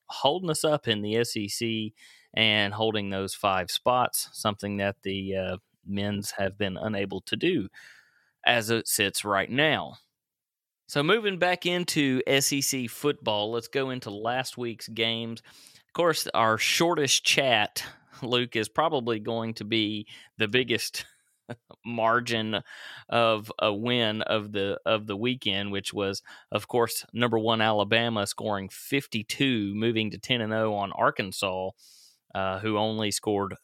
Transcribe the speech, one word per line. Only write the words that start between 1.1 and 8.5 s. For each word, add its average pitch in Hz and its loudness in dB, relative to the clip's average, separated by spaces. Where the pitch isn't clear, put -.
S 117 0
E 104 -2
C. 110 -4
and 104 4
holding 107 0
those 98 -2
five 92 0
spots, - 0
something 101 -4
that 101 0
the, 98 -4
uh, 95 -2
men's 101 -4
have 98 -4
been 95 -2
unable 98 -4
to - -4
do 156 -2
as 117 4